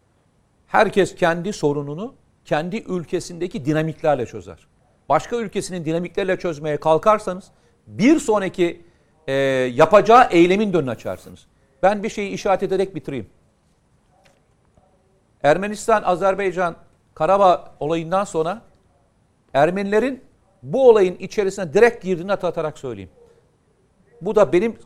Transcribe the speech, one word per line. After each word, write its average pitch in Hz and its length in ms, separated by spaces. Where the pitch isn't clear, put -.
Herkes 196 480
kendi 175 380
sorununu 147 640
kendi 165 320
ülkesindeki 175 880
dinamiklerle 151 640
çözer. 90 400
Başka 160 280
ülkesinin 185 480
dinamikleriyle 175 540
çözmeye 151 380
kalkarsanız 185 680
bir 190 320
sonraki, 190 640
e, 135 60
yapacağı 202 560
eylemin 185 420
de 165 40
önünü 139 140
açarsınız. 98 560
Ben 196 200
bir 220 60
şeyi 202 220
işaret 190 320
ederek 190 320
bitireyim. 139 320
Ermenistan, 208 600
Azerbaycan, 180 760
Karabağ 185 680
olayından 170 440
sonra 175 380
Ermenilerin 202 720
bu 240 260
olayın 190 300
içerisine 190 560
direkt 226 300
girdiğini 180 260
hatırlatarak 165 480
söyleyeyim. 101 320
Bu 190 160
da 202 160
benim 220 340